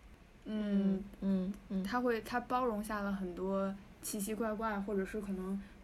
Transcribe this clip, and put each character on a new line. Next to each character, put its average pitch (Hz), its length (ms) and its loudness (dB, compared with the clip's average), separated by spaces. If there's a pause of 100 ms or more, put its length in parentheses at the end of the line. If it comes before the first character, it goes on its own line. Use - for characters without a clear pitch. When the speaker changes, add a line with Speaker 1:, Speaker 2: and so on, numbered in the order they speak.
(440)
Speaker 1:
嗯。 202 520 4
Speaker 2:
嗯， - 80 -2 (160)
嗯， 190 340 2 (160)
嗯。 190 140 0
Speaker 1:
它 233 160 0
会， 240 220 4
它 240 180 -2
包 247 240 2
容 214 180 2
下 214 180 -2
了 202 120 0
很 190 220 -2
多 196 400 0 (260)
奇 - 200 -4
奇 208 120 -2
怪 214 220 0
怪， 214 260 0
或 202 140 -2
者 190 100 4
是 214 160 -4
可 196 120 -4
能 190 280 -2 (240)